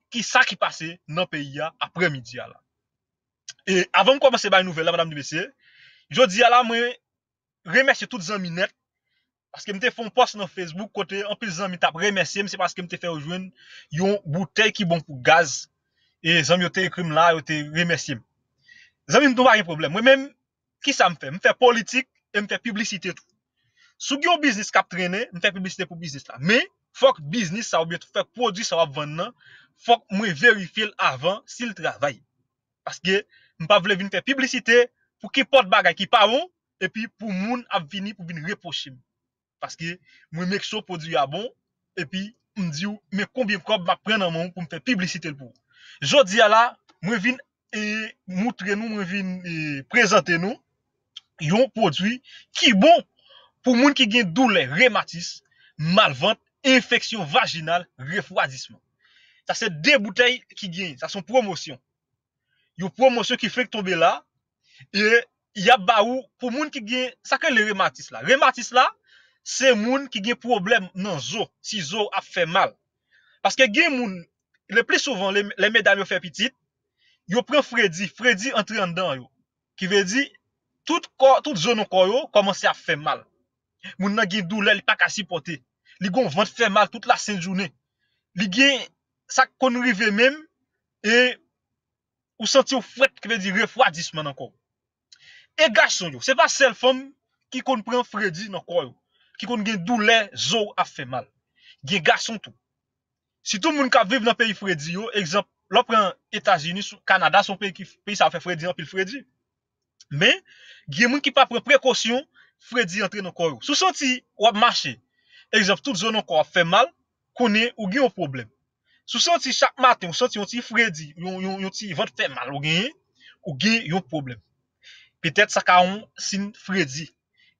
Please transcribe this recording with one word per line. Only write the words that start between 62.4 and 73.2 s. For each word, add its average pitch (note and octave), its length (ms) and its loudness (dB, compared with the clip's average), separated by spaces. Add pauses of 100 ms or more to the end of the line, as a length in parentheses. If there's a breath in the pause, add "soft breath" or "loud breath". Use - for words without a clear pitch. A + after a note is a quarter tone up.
Yon F#3 160 -6
pwomosyon B3 460 2
ki A3 100 -4
fèk B3 220 -4
tonbe F#3+ 260 -2
la, F3 140 4 (800 soft breath)
e G3+ 80 0 (540)
y F#3+ 160 0
a B3 80 6
ba G#3+ 240 2
ou, B3+ 180 -4 (160)
pou A#3+ 140 -6
moun D4+ 180 -4
ki C4 160 -12
gen, B3+ 240 -4 (160)
sa C4+ 140 0
ke D#4+ 100 0
le A3 160 2
rematis F#3+ 480 -4
la. A2+ 80 -12
Rematis B3+ 520 2
la, C4 120 6 (560 soft breath)
se B3+ 320 2
moun B3+ 360 -2
ki G3+ 120 -8
gen A#3+ 160 -4
pwoblèm G#3+ 560 0
nan F#3 240 -6
zo, D#3 280 -6 (120)
si G#3 240 -10
zo G3+ 320 -4
ap F#3 80 -4
fè E3+ 240 -4
mal. F3+ 240 0 (720)